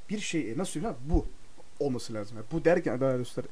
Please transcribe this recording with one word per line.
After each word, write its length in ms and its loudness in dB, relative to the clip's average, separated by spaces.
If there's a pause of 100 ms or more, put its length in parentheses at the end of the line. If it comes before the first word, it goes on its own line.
Bir 100 -2
şey, 320 -2
e, 60 -2
nasıl 140 -2
söyleyeyim 240 -2
lan? 200 0
Bu 100 6 (540)
olması 340 0
lazım. 240 -4
Yani 140 -6
bu 140 2
derken 360 6
daha 180 4
dostlar, 320 -4